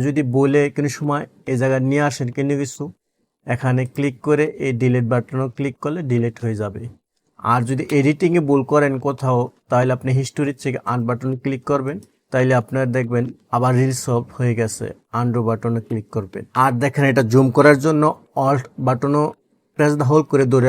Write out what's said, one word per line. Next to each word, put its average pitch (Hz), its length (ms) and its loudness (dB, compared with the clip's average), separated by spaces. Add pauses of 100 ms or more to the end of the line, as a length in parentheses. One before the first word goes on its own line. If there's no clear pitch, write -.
যদি 147 160 0 (140)
বলে 139 240 4 (160)
কোনো 143 220 -2
সময় 147 260 -4 (260)
এই 131 100 0
জায়গায় 131 300 0
নিয়ে 147 180 2
আসেন 127 280 -6
কোনো 143 260 0
কিছু, 135 200 -8 (640)
এখানে 127 360 0 (140)
ক্লিক 139 200 -2 (100)
করে 147 180 2 (220)
এই 135 140 -2
ডিলিট 123 320 2
বাটনও 131 340 -2 (100)
ক্লিক 139 260 -6
করলে 156 180 -4 (100)
ডিলিট 117 320 -2
হয়ে 113 200 -4
যাবে। 101 200 -8 (680)
আর 123 160 2
যদি 131 140 -2 (160)
এডিটিংয়ে 156 500 2
ভুল 139 140 4 (100)
করেন 147 200 4 (140)
কোথাও, 131 340 0 (300)
তাহলে 127 260 2
আপনি 131 140 -4 (100)
হিস্টোরির 139 420 -4
থেকে 127 160 -4 (140)
আনবাটন 123 380 -4 (120)
ক্লিক 135 300 -6
করবেন, 139 260 -2 (340)
তাইলে 131 300 2
আপনার 131 240 -2 (100)
দেখবেন 120 280 -2 (320)
আবার 127 160 2 (100)
রিসলভ 127 420 -2 (140)
হয়ে 123 220 0
গেছে, 110 260 -6 (320)
আনডু 120 300 -2
বাটনে 117 400 -2
ক্লিক 110 180 -6 (100)
করবেন। 101 280 -8 (200)
আর 135 80 2 (100)
দেখেন, 139 300 0
এটা 131 100 4 (100)
জুম 135 140 6 (100)
করার 143 280 8
জন্য 156 180 2 (440)
অল্ট 135 180 0 (220)
বাটনও 143 380 0 (520)
press 147 240 2
the 135 100 2
hold 151 220 4
করে 139 200 4
ধরে 127 160 4